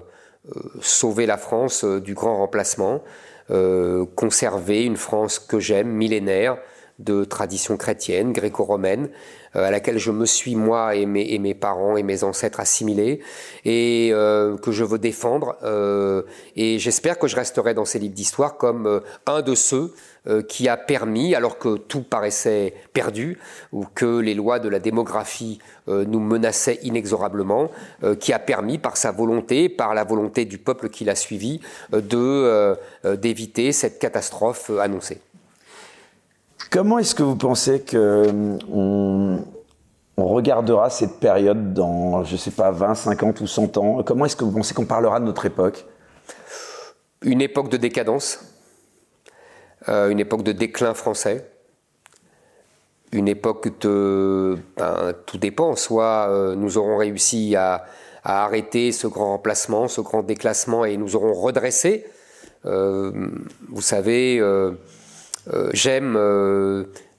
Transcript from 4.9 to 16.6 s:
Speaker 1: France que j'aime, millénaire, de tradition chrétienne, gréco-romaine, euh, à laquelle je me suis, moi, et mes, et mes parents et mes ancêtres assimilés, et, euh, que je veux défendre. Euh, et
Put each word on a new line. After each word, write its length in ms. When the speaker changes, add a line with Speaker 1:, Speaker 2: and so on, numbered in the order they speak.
Speaker 1:
France 420
que 220
j'aime, 300
millénaire, 680
de 260
tradition 500
chrétienne, 560
gréco-romaine, 800
euh, 100
à 60
laquelle 260
je 140
me 140
suis, 300
moi, 400
et 100
mes, 280
et 60
mes 160
parents 420
et 60
mes 200
ancêtres 360
assimilés, 600
et, 480
euh, 440
que 140
je 120
veux 160
défendre. 640
Euh, 580
et 240